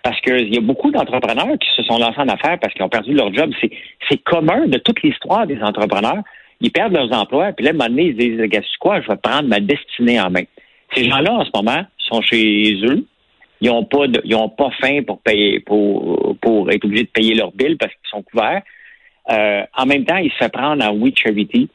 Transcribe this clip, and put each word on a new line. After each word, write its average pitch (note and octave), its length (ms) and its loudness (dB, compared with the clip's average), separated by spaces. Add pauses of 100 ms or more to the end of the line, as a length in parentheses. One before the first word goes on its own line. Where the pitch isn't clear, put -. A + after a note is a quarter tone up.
Parce A#2+ 140 -4
que C3 100 0 (160)
il G#2 80 -2
y - 20 2
a A#2+ 40 0
beaucoup C4 280 0
d'entrepreneurs B2+ 680 -2
qui - 160 -2
se A#2 80 0
sont A#2 140 0
lancés A#2 240 0
en C3+ 80 0
affaires D3+ 320 -2
parce A2 120 -4
qu'ils F#2+ 120 -4
ont F#2 120 -2
perdu G#2+ 160 -4
leur A#2 200 2
job. D3 160 0 (100)
C'est, A2+ 120 -2 (360)
c'est D3 160 2
commun E3+ 440 2
de C3 100 0
toute - 260 0
l'histoire G3+ 420 0
des C3 160 -4
entrepreneurs. G#2+ 640 0 (380)
Ils A#2 100 0
perdent G3 220 0
leurs B2+ 180 0
emplois, C3+ 400 0
puis A2 140 -4
là, D#3 60 4
à - 20 0
un E3 40 -2
moment B2 120 0
donné, C#3 160 2
ils D3+ 80 0
se G#2+ 60 -6
disent, « A#2 260 0
Regarde, G#2 180 0
tu - 80 -10
sais - 80 -8
quoi, F#3 220 0
je - 80 -12
vais G2 80 0
prendre C3+ 320 0
ma G#2 100 2
destinée A#2+ 600 0
en F#2 80 0
main. » F2+ 160 -2 (500)
Ces B2 140 0
gens-là, D3 240 0
en G#3 120 0
ce - 80 -12
moment, A#2 280 0 (160)
sont A2+ 240 -2
chez G#2+ 520 2 (120)
eux. D#3+ 200 2 (540)
Ils A#2 100 2
ont A#2 140 2
pas C#3 240 0
de, A#2 160 0
ils A2+ 120 0
ont A2 120 2
pas C#3 220 -2 (120)
faim C#3 240 0
pour F#2+ 140 -8
payer, G#2 400 2
pour, G#2 800 0
pour G#2 320 2
être G#2 140 0
obligés G#2+ 180 0
de - 60 -6
payer A2 260 2
leurs G2 160 0
billes C3+ 240 0
parce A2 160 -4
qu'ils - 180 -16
sont G2+ 140 -12
couverts. A#2+ 380 -2 (680)
Euh, G#2 340 0 (120)
en C3 100 0
même C#3 200 0
temps, E3+ 120 0
ils E3 140 0
se - 60 -10
font A#2 120 0
prendre C#3 360 -2
en G#2 100 2
We A#2+ 160 2 (100)
Charity. A2 540 0